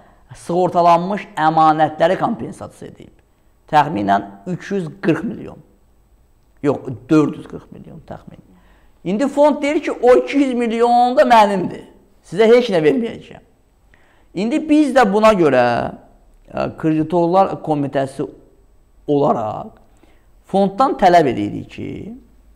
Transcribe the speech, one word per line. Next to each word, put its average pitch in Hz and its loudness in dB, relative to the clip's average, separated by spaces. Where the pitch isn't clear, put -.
sığortalanmış 175 0
əmanətləri 156 2
kompensasiya - -8
edib. - -20
Təxminən 104 0
üç 180 -10
yüz 185 -6
qırx 165 -2
milyon. - -12
Yox, 139 -4
dörd 156 2
yüz - -18
qırx - -18
milyon - -20
təxmin. - -20
İndi 220 -4
fond 285 0
deyir 294 -2
ki, - -6
o 247 4
iki 262 0
yüz 269 2
milyon 240 0
da 302 6
mənimdir. 208 2
Sizə 214 0
heç 240 4
nə 170 0
verməyəcəm. - -2
İndi 233 -2
biz 294 2
də 254 6
buna 214 4
görə, 139 2
e, 135 -4
kreditorlar 170 0
komitəsi 143 -4
olaraq 143 -2
fonddan 196 -2
tələb 175 4
edirik 110 -6
ki, 98 -14